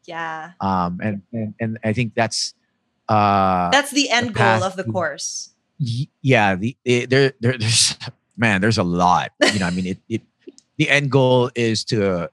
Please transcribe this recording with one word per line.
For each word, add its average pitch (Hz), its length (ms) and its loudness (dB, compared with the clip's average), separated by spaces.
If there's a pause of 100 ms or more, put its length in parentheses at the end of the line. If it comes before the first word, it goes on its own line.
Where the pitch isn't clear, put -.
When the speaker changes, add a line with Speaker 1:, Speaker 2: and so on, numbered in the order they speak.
Speaker 1:
Yeah. 165 540 -10
Speaker 2:
Um, 185 420 -2
and, 104 200 -4 (100)
and, 110 280 -6
and 113 240 -4
I 110 80 0
think 113 220 -4
that's, - 400 -4 (540)
uh, 95 640 2
Speaker 1:
That's 277 200 0
the 269 200 -2
end 240 180 0
Speaker 2:
the 220 40 -8
Speaker 1:
goal 208 100 0
Speaker 2:
path 226 200 2
Speaker 1:
of 185 140 -4
the 185 80 -8
Speaker 2:
to 117 80 -6
Speaker 1:
course. - 580 -6 (280)
Speaker 2:
Y-, 123 300 -4 (140)
yeah, 110 320 4
the, 104 300 -6
it, 123 260 0
there, 135 300 4
there, 123 180 0
there's, 113 380 0 (400)
man, 107 240 2
there's 107 180 2
a 107 60 0
lot. 87 480 2 (200)
You 104 60 -2
know, 92 80 -2
I 87 40 -2
mean, 92 160 -4
it, 95 120 -6 (100)
it, 113 140 -6 (560)
the 151 100 2
end 143 220 2
goal 127 440 4
is 113 320 0
to 98 460 -2